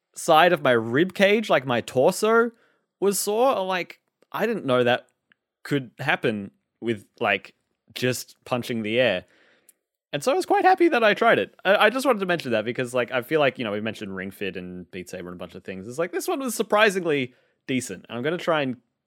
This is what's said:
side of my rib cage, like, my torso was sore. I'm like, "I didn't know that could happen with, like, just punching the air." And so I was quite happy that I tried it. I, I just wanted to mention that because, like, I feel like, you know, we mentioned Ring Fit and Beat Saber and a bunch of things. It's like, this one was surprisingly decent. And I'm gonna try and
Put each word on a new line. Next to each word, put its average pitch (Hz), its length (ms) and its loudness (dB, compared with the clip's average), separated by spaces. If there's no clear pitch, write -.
side 170 380 6
of 151 100 -2
my 139 80 2
rib 120 440 2
cage, 208 360 2
like, 139 160 2
my 120 140 0
torso 214 720 2
was 190 180 0
sore. 226 400 0
I'm 185 80 -4
like, 185 320 -6
"I 175 160 -4
didn't 220 200 -4
know 123 180 4
that 120 240 0
could 135 340 -4
happen 131 540 -2
with, 113 260 -6
like, 104 360 0
just - 480 -4
punching 117 380 -4
the 110 180 0
air." 98 240 2
And 143 100 -6
so 254 80 -2
I 320 60 0
was 370 100 -2
quite 392 180 2
happy 370 260 4
that 240 120 2
I 208 120 4
tried 196 260 4
it. - 240 -4
I, 196 220 4
I 220 40 6
just 262 160 -4
wanted 226 140 2
to 190 60 -4
mention 147 260 -2
that 110 120 0
because, 123 300 -6
like, 120 160 0
I 127 120 -2
feel 156 180 0
like, 139 180 2
you 123 60 -6
know, 104 80 -4
we 104 80 -4
mentioned 104 340 -8
Ring 95 160 -8
Fit 95 260 -8
and 90 360 -12
Beat 92 180 -12
Saber 90 180 -12
and 90 60 -12
a 87 40 -16
bunch 90 180 -14
of 95 80 -18
things. 95 240 -12
It's 123 100 -12
like, 175 140 -4
this 370 160 -6
one 339 100 -4
was 262 160 -6
surprisingly 185 800 0
decent. 120 420 -6
And 113 80 -10
I'm 120 60 -6
gonna 156 160 -4
try 160 240 0
and 127 140 -4